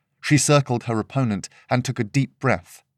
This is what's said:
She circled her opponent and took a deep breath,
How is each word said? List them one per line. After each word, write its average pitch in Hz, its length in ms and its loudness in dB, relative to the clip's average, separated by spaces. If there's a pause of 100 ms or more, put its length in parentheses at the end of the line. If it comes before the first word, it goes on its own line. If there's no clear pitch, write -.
(200)
She 147 180 4
circled 131 460 2
her 113 160 -2
opponent 110 480 -2 (200)
and 127 160 0
took - 140 -6
a 120 60 -2
deep - 340 -2
breath, - 460 -4 (140)